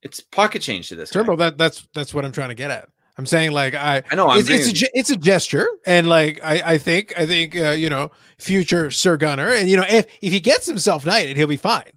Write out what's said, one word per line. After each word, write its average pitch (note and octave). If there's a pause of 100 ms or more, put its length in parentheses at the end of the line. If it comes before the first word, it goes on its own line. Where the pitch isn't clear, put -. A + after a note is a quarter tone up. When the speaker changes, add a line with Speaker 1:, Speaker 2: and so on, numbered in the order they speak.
Speaker 1:
It's -
pocket G#3
change F#2
to F2
this D#2+
Speaker 2:
Turbo, G3+
Speaker 1:
guy. E3
Speaker 2:
that, D3
that's, D#3
that's C#3+
what C#3+
I'm C#3
trying C3+
to A#2+
get C3+
at. G2+ (300)
I'm C3+
saying, D#3+
like, C#3
I, C#3+
Speaker 1:
I D3
know, F3+
I'm B2
Speaker 2:
it's, A#2+
it's D3
a A#3
Speaker 1:
agreeing. G3
Speaker 2:
ge-, G#3
it's C4
a B3+
gesture, E3+ (180)
and, F3
like, D#3
I, D#3+ (120)
I D#3+
think, F3
I D#3+
think, E3
uh, D3+
you D#3+
know, C#3+ (260)
future F3
Sir E3+
Gunner, D3
and, G#3
you F#3+
know, F#3
if, A3 (160)
if F#3+
he G3
gets A3+
himself F3
knighted, E3
he'll D3+
be D3
fine. -